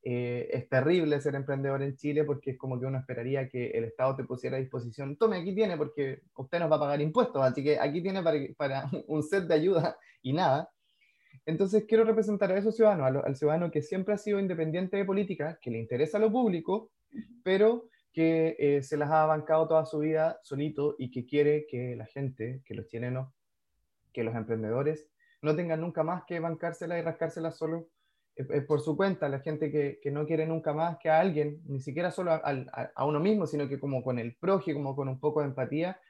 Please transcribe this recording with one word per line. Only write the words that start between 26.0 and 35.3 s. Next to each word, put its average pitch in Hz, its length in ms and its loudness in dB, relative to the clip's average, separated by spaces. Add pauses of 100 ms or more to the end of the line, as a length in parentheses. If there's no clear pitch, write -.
más 165 240 -2
que 175 120 -6
bancársela 165 600 -4
y 165 40 -4
rascársela 165 480 -4
solo, 165 380 -6 (480)
eh, 131 140 -8
eh, 143 100 2
por 147 200 0
su 151 160 -2
cuenta, 190 320 0
la 139 120 -4
gente 151 320 -4
que, 143 280 0
que 143 100 -4
no 147 160 -2
quiere 156 200 0
nunca 160 260 -2
más 160 260 -2
que 160 120 -2
a 156 80 8
alguien, 151 480 2
ni 139 140 -4
siquiera 156 300 -4
solo 165 220 0
a, 160 40 4
al, 135 360 -4
a, - 220 -8
a 131 100 -2
uno 147 140 2
mismo, 190 280 2
sino 147 220 -2
que 135 120 -4
como 135 240 -2
con 123 140 -2
el 117 180 -6
prójimo, 180 420 0
como 139 180 -4
con 135 120 -2
un 131 100 -6
poco 151 220 0